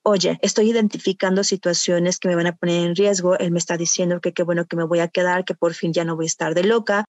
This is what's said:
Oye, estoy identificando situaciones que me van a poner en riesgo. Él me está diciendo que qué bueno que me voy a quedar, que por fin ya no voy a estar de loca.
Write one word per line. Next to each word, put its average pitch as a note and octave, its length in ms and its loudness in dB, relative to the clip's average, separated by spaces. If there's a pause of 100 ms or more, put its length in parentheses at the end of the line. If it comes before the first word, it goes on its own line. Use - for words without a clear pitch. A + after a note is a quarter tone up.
Oye, F3+ 400 2
estoy G#3+ 280 2
identificando G3 720 0
situaciones F3+ 760 0
que F#3+ 120 -2
me F3 60 2
van E3+ 120 0
a F3 80 -2
poner F3 320 0
en F3 80 -2
riesgo. F#3 420 2
Él F3 140 -2
me E3+ 80 2
está F3 160 -2
diciendo F3 460 0
que E3+ 100 -2
qué F3 120 -2
bueno E3+ 240 0
que E3+ 100 -6
me E3 80 0
voy E3+ 140 2
a E3+ 100 0
quedar, F3+ 340 0
que F#3 100 -6
por E3+ 200 0
fin - 180 -4
ya E3 140 0
no E3 100 -2
voy D#3+ 120 -2
a - 0 -
estar E3 280 -4
de F3 80 2
loca. G#3+ 460 2